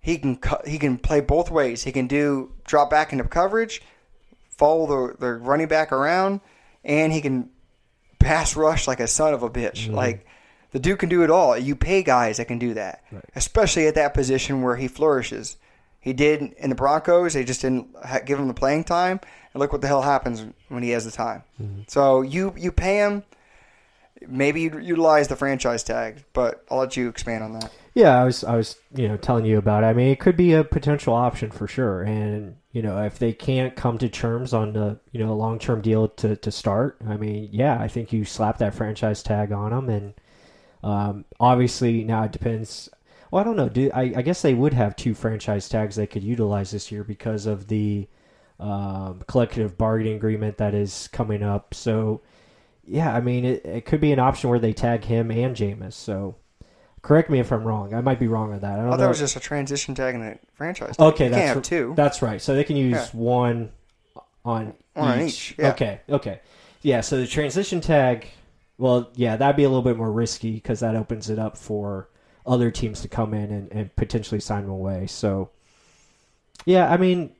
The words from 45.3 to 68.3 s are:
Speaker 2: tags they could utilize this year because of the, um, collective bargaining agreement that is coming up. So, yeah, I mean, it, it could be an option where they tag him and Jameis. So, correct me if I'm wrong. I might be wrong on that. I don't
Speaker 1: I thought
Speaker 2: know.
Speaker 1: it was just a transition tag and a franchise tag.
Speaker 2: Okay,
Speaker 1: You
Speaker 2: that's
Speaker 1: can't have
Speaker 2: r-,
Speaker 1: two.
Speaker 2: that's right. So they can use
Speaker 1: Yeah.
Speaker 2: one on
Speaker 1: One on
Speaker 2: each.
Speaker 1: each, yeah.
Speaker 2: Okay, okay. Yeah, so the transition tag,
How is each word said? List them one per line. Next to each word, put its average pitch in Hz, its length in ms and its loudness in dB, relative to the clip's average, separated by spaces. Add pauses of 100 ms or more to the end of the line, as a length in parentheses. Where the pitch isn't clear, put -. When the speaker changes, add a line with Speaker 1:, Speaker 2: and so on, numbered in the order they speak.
Speaker 2:
tags 107 280 -2
they 104 100 -2
could - 160 -8
utilize 104 480 -2
this 104 220 -10
year 104 120 -8
because 107 420 -6
of 101 220 -6
the, 104 380 -2 (540)
um, 95 680 -6
collective 113 520 -2
bargaining 110 380 0
agreement 107 420 -2
that 104 160 0
is 104 340 -4
coming 107 340 -4
up. 104 320 -4
So, 214 460 -2 (640)
yeah, 151 300 -2
I 120 60 2
mean, 123 240 0
it, 127 200 0
it 107 200 -8
could 151 160 0
be 151 120 4
an 135 60 4
option 127 320 2
where 120 80 4
they 113 140 2
tag 117 320 0
him 113 260 0
and 120 260 0
Jameis. 104 380 -4
So, 98 400 -8 (680)
correct 160 280 4
me 139 80 2
if 120 140 0
I'm 110 100 -2
wrong. 107 320 -4
I 117 60 -2
might 127 180 0
be 123 80 0
wrong 110 260 -2
on 101 80 -8
that. 101 120 -6
I 104 100 -4
don't 117 60 -2
Speaker 1:
I - 40 0
thought 127 60 0
Speaker 2:
know. 127 60 2
Speaker 1:
it - 40 4
was - 120 0
just 143 160 -4
a 131 40 -10
transition 139 540 -6
tag 127 220 -4
and 113 80 -8
a 107 140 -12 (160)
franchise - 420 -8
tag. 156 180 8
Speaker 2:
Okay, 156 120 2
Speaker 1:
You 120 40 2
Speaker 2:
that's 123 100 2
Speaker 1:
can't 160 80 4
have 123 100 2
Speaker 2:
r-, 131 40 -4
Speaker 1:
two. 143 320 -2
Speaker 2:
that's 147 260 2
right. 110 220 -4
So 139 140 0
they 147 80 2
can 147 120 -2
use 131 200 2
Speaker 1:
Yeah. 123 160 -2
Speaker 2:
one 117 580 0 (720)
on 113 300 -4 (200)
Speaker 1:
One 151 140 0
on 127 120 2
Speaker 2:
each. - 320 -6
Speaker 1:
each, - 60 -18
yeah. 156 120 2
Speaker 2:
Okay, 101 380 -4
okay. 135 320 -4 (420)
Yeah, 127 200 2
so 139 160 -2
the 127 100 0
transition 156 520 -2
tag, 131 460 2 (500)